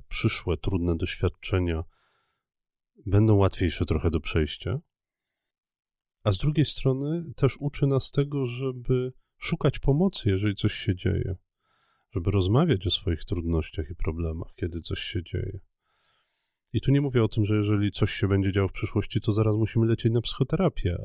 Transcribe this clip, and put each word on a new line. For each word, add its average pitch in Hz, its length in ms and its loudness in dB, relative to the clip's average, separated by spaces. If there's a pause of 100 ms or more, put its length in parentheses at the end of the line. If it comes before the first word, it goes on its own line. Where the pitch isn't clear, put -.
przyszłe - 480 -2
trudne 87 400 0
doświadczenia 87 880 -2 (1200)
będą 104 300 6
łatwiejsze 95 480 2
trochę 80 260 0
do 78 100 0
przejścia. 85 600 -2 (1400)
A 107 80 4
z 95 60 0
drugiej 151 260 4
strony 143 720 -2
też - 240 2
uczy 143 260 0
nas 135 240 2
tego, 143 360 0
żeby 127 640 -2 (260)
szukać - 400 -2
pomocy, 156 500 2
jeżeli 101 260 2
coś - 200 0
się - 200 -2
dzieje, 92 420 -2 (800)
żeby 90 160 0
rozmawiać 101 560 2
o 90 40 0
swoich - 340 -2
trudnościach 85 640 -4
i 87 40 -10
problemach, 82 600 -4
kiedy 85 260 -6
coś 90 200 -6
się - 220 -6
dzieje. 95 380 -6 (1120)
I 117 80 0
tu 131 120 2
nie 143 80 4
mówię 123 240 2
o 104 40 2
tym, 110 160 0
że 104 120 2
jeżeli 104 340 2
coś - 240 -2
się 98 140 0
będzie 98 240 2
działo 95 160 2
w - 40 -6
przyszłości, - 480 -4
to - 120 -2
zaraz 107 240 2
musimy 113 300 2
lecieć 113 260 2
na 117 80 2
psychoterapię, 139 840 -2